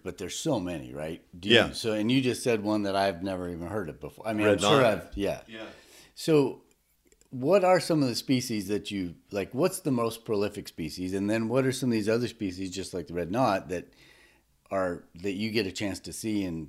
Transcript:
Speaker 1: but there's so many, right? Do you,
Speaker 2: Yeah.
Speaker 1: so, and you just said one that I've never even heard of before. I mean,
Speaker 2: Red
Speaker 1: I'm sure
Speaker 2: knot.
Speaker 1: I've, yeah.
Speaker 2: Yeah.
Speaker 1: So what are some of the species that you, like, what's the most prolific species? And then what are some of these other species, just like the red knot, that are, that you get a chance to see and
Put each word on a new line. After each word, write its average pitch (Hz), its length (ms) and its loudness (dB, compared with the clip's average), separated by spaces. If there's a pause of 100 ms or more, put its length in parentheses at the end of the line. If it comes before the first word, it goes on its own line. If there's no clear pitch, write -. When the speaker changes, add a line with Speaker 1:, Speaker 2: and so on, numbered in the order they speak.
Speaker 1:
but 90 140 -8
there's 87 180 -8
so 139 240 0
many, 80 320 -6
right? 78 300 -8 (160)
Do 90 100 -6
you, 113 60 6
Speaker 2:
Yeah. 104 180 6
Speaker 1:
so, 110 200 -2
and 107 200 0
you 135 80 4
just 123 220 0
said 113 200 2
one 107 200 0
that 95 120 -2
I've 98 280 0
never 92 260 -4
even 85 200 -8
heard 95 200 -4
of 73 120 -12
before. - 280 -10
I 113 60 -2
mean, 107 100 0
Speaker 2:
Red 104 200 6
Speaker 1:
I'm 104 60 6
sure 135 120 8
Speaker 2:
knot. 113 100 6
Speaker 1:
I've, 82 220 -6
yeah. 95 340 -2
Speaker 2:
Yeah. 110 140 -14 (520)
Speaker 1:
So 147 480 2 (680)
what 156 340 4
are 180 160 6
some 156 220 2
of 131 60 4
the 113 60 -2
species 113 540 0
that 101 220 -2
you, 92 240 -4 (160)
like, 98 240 -4
what's 165 260 0
the 147 120 -2
most 117 340 -2
prolific 101 420 -2
species? 92 460 -6
And 98 160 0
then 113 180 0
what 131 160 2
are 131 80 2
some 131 160 -2
of 117 60 2
these 107 140 2
other 120 200 2
species, 95 420 -6
just 92 220 -8
like 87 140 -6
the 82 80 -10
red 85 160 -4
knot, 98 400 0
that 85 240 -6 (760)
are, 92 340 -2 (180)
that 98 100 -2
you 107 180 -2
get 107 160 2
a 92 60 -4
chance 95 280 -4
to 85 120 -12
see 104 320 -2
and 80 240 -6